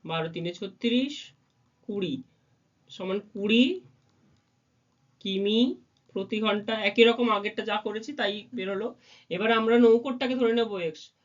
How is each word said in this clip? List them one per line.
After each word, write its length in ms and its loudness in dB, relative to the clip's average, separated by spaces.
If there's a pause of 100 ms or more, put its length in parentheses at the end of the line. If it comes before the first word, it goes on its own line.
বারো 300 -4
তিনে 240 -6
ছত্রিশ, 540 0 (720)
কুড়ি 300 -4 (760)
সমান 260 -6 (140)
কুড়ি 340 4 (1600)
কিমি 380 0 (540)
প্রতি 320 -6
ঘন্টা। 280 -2 (160)
একই 200 6
রকম 180 2 (100)
আগেরটা 320 -6
যা 160 -2
করেছি 340 -8
তাই 140 -2 (240)
বেরোলো। 300 -6 (440)
এবার 180 -2 (100)
আমরা 160 2 (100)
নৌকোরটাকে 560 2
ধরে 180 2
নেব 120 0 (180)
এক্স 140 -14 (220)